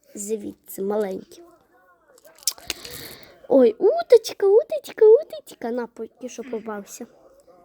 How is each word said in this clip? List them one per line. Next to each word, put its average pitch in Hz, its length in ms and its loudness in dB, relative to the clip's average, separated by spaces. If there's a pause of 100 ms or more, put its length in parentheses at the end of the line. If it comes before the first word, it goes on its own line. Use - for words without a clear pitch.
(140)
звідси 202 680 -12
маленькі. 202 600 -6 (2000)
Ой, 247 300 4
уточка, 494 680 2
уточка, 466 600 2
уточка. 554 640 2
На, 240 160 -8
поки 233 420 -16
що 233 140 -16
попався. 220 640 -12 (580)